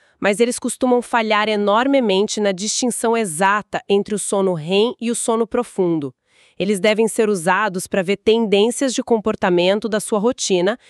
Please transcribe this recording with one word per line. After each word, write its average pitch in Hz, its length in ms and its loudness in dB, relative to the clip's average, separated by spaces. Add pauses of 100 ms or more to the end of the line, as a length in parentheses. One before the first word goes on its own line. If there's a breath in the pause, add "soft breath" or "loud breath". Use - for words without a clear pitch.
(180)
mas 190 220 0
eles 233 180 2
costumam 247 420 0
falhar 220 480 0
enormemente 214 920 2
na 202 100 2
distinção 220 640 -2
exata 196 720 -2
entre 202 260 0
o 202 40 -4
sono 190 360 -2
rem 190 460 0
e 233 100 -4
o 233 40 -2
sono 226 320 -2
profundo. 170 680 -2 (440 soft breath)
Eles 196 200 -2
devem 214 300 2
ser 220 220 0
usados 185 560 -2
pra 202 160 -2
ver 196 140 -2
tendências 226 800 2
de 262 80 -4
comportamento 208 840 0
da 208 100 -2
sua 208 200 -2
rotina 202 600 0 (120)